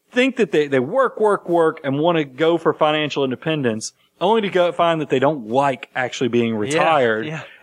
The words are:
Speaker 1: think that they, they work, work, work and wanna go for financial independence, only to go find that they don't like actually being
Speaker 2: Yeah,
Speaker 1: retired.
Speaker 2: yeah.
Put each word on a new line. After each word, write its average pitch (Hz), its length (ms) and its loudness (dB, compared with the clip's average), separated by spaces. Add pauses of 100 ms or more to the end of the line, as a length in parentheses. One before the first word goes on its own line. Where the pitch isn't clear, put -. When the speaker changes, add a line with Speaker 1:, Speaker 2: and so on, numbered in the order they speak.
(120)
Speaker 1:
think 247 240 0
that 214 160 0
they, 151 160 2
they 139 120 0
work, 220 400 -2
work, 208 300 0
work 165 340 2
and 135 160 -2
wanna 160 260 2
go 156 320 0
for 160 160 0
financial 151 500 0
independence, 127 720 -4 (260)
only 220 220 2
to 202 80 -2
go 175 220 2
find 170 300 2
that 143 80 -6
they 135 100 2
don't 135 280 0
like 131 480 -2
actually 127 320 -2
being 117 260 0
Speaker 2:
Yeah, 110 60 -4
Speaker 1:
retired. 135 640 0
Speaker 2:
yeah. 151 160 -10 (220)